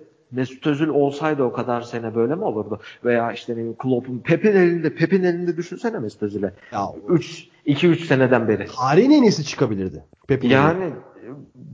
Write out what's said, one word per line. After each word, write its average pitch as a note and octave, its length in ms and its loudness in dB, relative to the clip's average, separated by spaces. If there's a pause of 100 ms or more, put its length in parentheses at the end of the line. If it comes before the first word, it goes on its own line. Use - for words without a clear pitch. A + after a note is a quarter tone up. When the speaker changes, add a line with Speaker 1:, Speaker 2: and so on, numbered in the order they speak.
(300)
Speaker 1:
Mesut B2+ 360 -6
Özil D3+ 220 0
olsaydı C#3+ 540 0
o A#2+ 100 0
kadar A#2+ 280 -4
sene A#2 340 -8
böyle A#2 200 0
mi F#3+ 100 -6
olurdu? G#2+ 360 -6 (240)
Veya A#2 280 0
işte A2 200 -10
ne A2+ 40 -8
bileyim A#2 220 -6
Klopp'un, B2+ 400 -2
Pep'in E3 380 2
elinde, E3+ 380 2
Pep'in E3+ 300 2
elinde F3 320 -2
düşünsene F#3 420 -6
Mesut G#2+ 240 -8
Özil'e. G2+ 300 -4 (200)
Speaker 2:
Ya, G2+ 140 -4 (220)
Speaker 1:
Üç, - 400 -2 (160)
iki, F3 240 2
üç E3 180 2
seneden B2+ 420 4
beri. G2 180 0
Speaker 2:
tarihin D#3+ 440 2
en D4+ 120 6
iyisi D#3+ 220 4
çıkabilirdi. G2 600 -4 (240)
Pep'in B2+ 200 2
Speaker 1:
Yani, D3+ 360 4
Speaker 2:
elinde. D3 120 -6 (760)